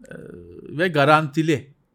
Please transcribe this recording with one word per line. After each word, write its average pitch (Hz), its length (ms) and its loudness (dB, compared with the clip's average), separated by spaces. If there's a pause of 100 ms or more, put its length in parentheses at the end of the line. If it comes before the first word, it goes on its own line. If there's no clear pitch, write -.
E, - 60 -18 (640)
ve 175 100 0
garantili 151 840 2 (220)